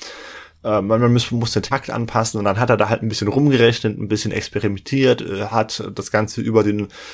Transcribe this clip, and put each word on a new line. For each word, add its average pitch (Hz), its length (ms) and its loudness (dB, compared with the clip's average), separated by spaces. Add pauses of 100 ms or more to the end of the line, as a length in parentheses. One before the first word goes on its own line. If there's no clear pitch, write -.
(640)
Äh, 107 180 2
man, 107 180 2
man 120 140 6
muss, 120 160 2
muss 117 220 -2
den 104 100 0
Takt - 300 -4
anpassen 113 480 -2
und 101 60 0
dann 98 140 2
hat 123 120 2
er 113 60 4
da 101 120 2
halt 113 140 -2
ein 113 60 -2
bisschen 101 180 -4
rumgerechnet, 117 720 2
ein 110 80 -6
bisschen 104 240 -2
experimentiert, 110 880 0
äh, 98 240 -6
hat 110 480 -2
das - 160 -8
Ganze 107 320 -2
über 110 220 4
den, 104 240 0 (260)